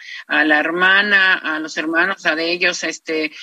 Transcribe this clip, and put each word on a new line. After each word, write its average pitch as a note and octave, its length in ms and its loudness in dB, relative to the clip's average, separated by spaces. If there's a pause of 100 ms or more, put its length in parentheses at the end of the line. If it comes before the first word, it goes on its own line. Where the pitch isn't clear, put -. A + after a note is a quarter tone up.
(280)
a D3+ 160 2
la D3+ 160 4
hermana, F#3 760 2
a D#3 240 -2
los D#3 180 -10
hermanos, E3 480 -2
a D#3 120 0
de E3 160 -2
ellos, F3 320 -2
este, D#3 480 -4 (100)